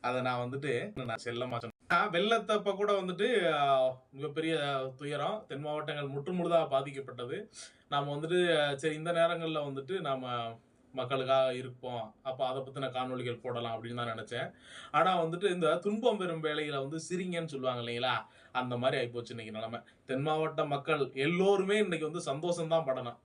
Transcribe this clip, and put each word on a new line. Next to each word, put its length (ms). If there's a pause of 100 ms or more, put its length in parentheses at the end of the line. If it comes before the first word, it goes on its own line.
அதை 200
நான் 280
வந்துட்டு 560
நான் 200
செல்லமா 340
சொன்னேன். 120 (200)
ஆ, 200
வெள்ளத்தப்ப 640
கூட 260
வந்துட்டு, 520
ஆ, 440 (160)
மிகப்பெரிய 680 (160)
துயரம், 520
தென் 120
மாவட்டங்கள் 480
முற்றுமுழுதாக 600
பாதிக்கப்பட்டது. 800 (380)
நாம 280
வந்துட்டு, 440
ஆ, 160
சரி, 180
இந்த 180
நேரங்கள்ல 500
வந்துட்டு 380
நாம 560 (360)
மக்களுக்காக 640
இருப்போம், 680
அப்ப 240
அதை 160
பத்தின 280
காணொளிகள் 500
போடலாம் 420
அப்படின்னு 120
தான் 240
நினைச்சேன். 340 (380)
ஆனா 340
வந்துட்டு 260
இந்த 260
துன்பம் 420
பெறும் 240
வேளையில 340
வந்து 320
சிரிங்கன்னு 380
சொல்லுவாங்க 360
இல்லைங்களா, 440 (260)
அந்த 240
மாதிரி 280
ஆயிப்போச்சு 260
இன்னைக்கு 220
நிலைமை. 280 (260)
தென் 160
மாவட்ட 420
மக்கள் 500
எல்லோருமே 640
இன்னைக்கு 280
வந்து 160
சந்தோஷம் 460
தான் 180
படணும். 380